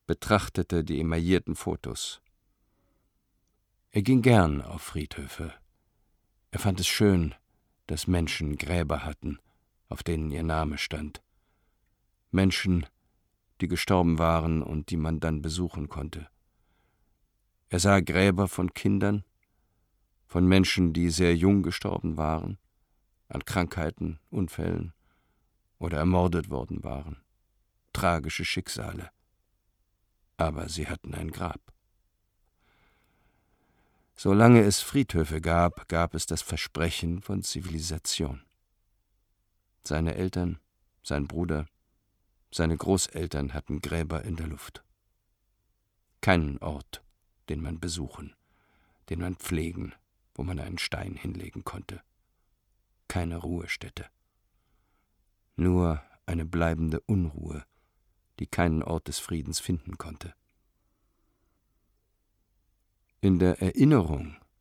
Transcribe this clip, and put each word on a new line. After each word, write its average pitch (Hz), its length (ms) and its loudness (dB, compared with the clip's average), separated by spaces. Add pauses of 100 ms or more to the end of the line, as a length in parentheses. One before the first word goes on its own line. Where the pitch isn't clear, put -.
betrachtete 87 760 0
die 76 160 -4
emaillierten 82 560 2
Fotos. - 640 -8 (1700)
Er 110 100 2
ging 127 200 4
gern 92 400 6
auf 82 200 -12
Friedhöfe. 78 720 -10 (1000)
Er - 80 -6
fand 92 220 0
es 90 60 0
schön, 92 460 4 (540)
dass 78 180 -6
Menschen 82 520 0
Gräber 78 480 -2
hatten, 73 340 -8 (480)
auf - 160 -10
denen 78 260 -2
ihr 76 140 -4
Name 78 340 -2
stand. 76 460 -8 (1080)
Menschen, 92 540 2 (760)
die 87 80 0
gestorben 87 500 4
waren 82 420 2
und 76 280 -6
die 87 80 -2
man 80 240 -2
dann 80 200 -2
besuchen 82 460 -4
konnte. 78 400 -10 (1400)
Er 90 100 0
sah 98 220 6
Gräber 92 480 4
von 90 240 -2
Kindern, 101 500 0 (1000)
von 87 200 2
Menschen, 92 460 6
die 85 180 2
sehr 85 240 4
jung 95 300 4
gestorben 85 540 -4
waren, 80 400 -2 (720)
an - 160 -8
Krankheiten, 82 720 -2 (100)
Unfällen 85 640 -4 (880)
oder 82 180 -4
ermordet 87 520 2
worden - 360 -6
waren. 76 360 -10 (680)
Tragische 85 540 0
Schicksale. - 640 -8 (1300)
Aber 78 320 -2
sie 80 180 -8
hatten - 260 -10
ein 82 160 -8
Grab. 85 300 -8 (2500)
Solange 113 460 8
es 101 180 4
Friedhöfe 80 600 -2
gab, 85 480 2
gab 85 240 0
es 80 120 -6
das 82 160 -4
Versprechen 85 800 -4
von 98 220 -6
Zivilisation. 80 1040 -6 (1400)
Seine 80 320 0
Eltern, 87 420 -2 (440)
sein 71 260 -2
Bruder, 78 380 -2 (840)
seine 82 280 0
Großeltern 78 760 -2
hatten 76 280 -6
Gräber 78 420 -4
in 85 140 -6
der 80 100 -6
Luft. - 380 -14 (1400)
Keinen 80 380 2
Ort, - 440 -10 (460)
den 78 120 -6
man 80 200 -8
besuchen, 80 520 -8 (760)
den 85 100 -4
man 87 160 -4
pflegen, 85 580 -4 (400)
wo - 100 -8
man 85 180 -6
einen 90 160 -10
Stein 92 380 -6
hinlegen 90 500 -10
konnte. - 360 -12 (1080)
Keine 85 260 -4
Ruhestätte. - 720 -8 (1500)
Nur 87 460 2 (240)
eine 82 200 -4
bleibende 82 560 0
Unruhe, 78 640 -2 (760)
die 113 80 -6
keinen 80 340 0
Ort 80 260 -4
des - 120 -8
Friedens 82 400 -6
finden - 400 -6
konnte. 80 340 -14 (3000)
In 95 160 6
der 90 240 4
Erinnerung, 85 720 2 (260)